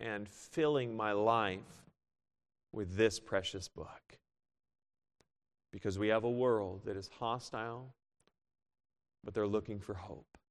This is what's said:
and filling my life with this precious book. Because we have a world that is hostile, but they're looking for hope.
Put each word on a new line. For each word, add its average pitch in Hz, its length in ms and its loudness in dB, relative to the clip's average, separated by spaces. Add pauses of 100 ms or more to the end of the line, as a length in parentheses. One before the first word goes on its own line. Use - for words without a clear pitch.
and 104 280 -4
filling 143 680 0
my 107 180 2
life 104 760 2 (840)
with 95 200 -4
this 107 240 6
precious 95 500 -2
book. - 500 -14 (1500)
Because 95 260 -2
we 107 100 2
have 110 160 4
a 120 60 2
world 110 560 2
that 101 100 -4
is 95 220 -10
hostile, 120 720 -6 (1300)
but 101 120 -10
they're 107 120 2
looking 104 320 -2
for 101 140 -10
hope. - 460 -14 (120)